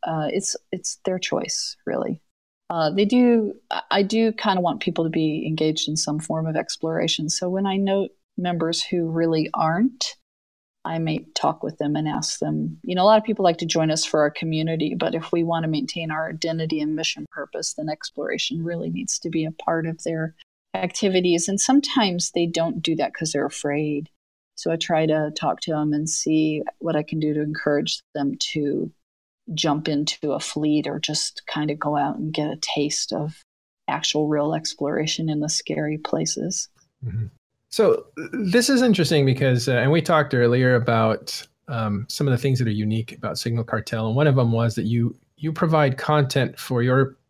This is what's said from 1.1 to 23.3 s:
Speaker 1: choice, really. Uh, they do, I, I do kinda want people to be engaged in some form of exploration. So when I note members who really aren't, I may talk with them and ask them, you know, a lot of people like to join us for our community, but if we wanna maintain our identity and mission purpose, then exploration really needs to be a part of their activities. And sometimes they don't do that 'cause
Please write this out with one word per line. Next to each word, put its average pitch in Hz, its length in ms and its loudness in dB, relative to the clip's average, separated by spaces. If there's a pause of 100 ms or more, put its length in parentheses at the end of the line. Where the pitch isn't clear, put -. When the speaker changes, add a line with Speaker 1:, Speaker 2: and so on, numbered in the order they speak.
Speaker 1:
choice, - 580 -4 (120)
really. - 340 -4 (480)
Uh, 160 220 0
they 196 140 2
do, 233 500 4 (160)
I, - 180 -4
I 202 140 4
do 220 280 2
kinda 190 300 0
want 175 180 0
people 170 240 -2
to 165 60 0
be 156 380 0
engaged 156 420 0
in 156 80 -2
some 151 220 -2
form 160 260 -2
of 160 100 -2
exploration. 165 720 -2
So 180 220 -2
when 190 160 -2
I 190 120 0
note 196 340 0 (260)
members 170 460 -2
who 175 260 0
really 165 460 2
aren't, 175 600 0 (680)
I 165 160 -4
may 160 340 -2
talk - 300 0
with 156 160 -8
them 147 160 0
and 156 120 0
ask 156 300 -4
them, 156 460 -2
you 180 100 -4
know, 180 80 2
a 185 60 6
lot 220 100 8
of 214 60 4
people 208 200 -2
like 170 160 4
to 170 60 -2
join 160 240 2
us 160 160 0
for - 140 2
our 147 100 6
community, 160 640 -2
but - 220 -2
if 165 160 -4
we 170 120 2
wanna 165 260 0
maintain 156 420 -4
our 160 180 -4
identity 160 520 -2
and 151 140 -2
mission - 360 -4
purpose, - 420 -8
then 220 160 -6
exploration - 760 -6
really 170 280 -6
needs - 280 -6
to 165 120 -8
be 165 120 0
a 160 80 -4
part 165 360 -2
of 160 160 -8
their 160 320 -4 (400)
activities. 180 720 0
And 202 120 -2
sometimes 226 720 0
they 170 140 0
don't 165 380 -2
do 165 140 0
that 147 180 -2
'cause 156 160 -4